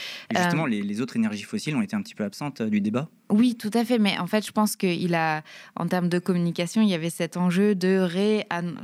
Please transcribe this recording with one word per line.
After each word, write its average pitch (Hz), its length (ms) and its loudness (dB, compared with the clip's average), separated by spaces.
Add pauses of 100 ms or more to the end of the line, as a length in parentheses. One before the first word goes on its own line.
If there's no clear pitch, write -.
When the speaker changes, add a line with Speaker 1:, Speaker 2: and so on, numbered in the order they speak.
(300)
Speaker 1:
Et 220 80 0
justement, 175 280 2
Speaker 2:
Euh, - 20 0
Speaker 1:
les, 104 160 0
les 104 180 -2
autres 127 140 -4
énergies 107 280 0
fossiles 127 320 -4
ont 123 60 2
été 101 140 -2
un 101 80 -2
petit - 100 -14
peu 107 120 -4
absentes, 135 360 -8
euh, 110 80 -2
du 147 120 2
débat. 160 280 0 (200)
Speaker 2:
Oui, 226 260 4
tout 214 180 -8
à 233 100 2
fait. 233 160 2
Mais 202 200 2
en 175 80 -4
fait, 214 180 0
je - 60 -12
pense 214 260 0
qu'il 175 380 0
a, 156 280 0 (320)
en 170 120 -4
termes 175 200 0
de 175 120 2
communication, 175 640 0
il 214 60 6
y 190 60 2
avait 165 160 -2
cet 165 260 -4
enjeu 180 400 4
de 185 240 2
réan-, 180 840 0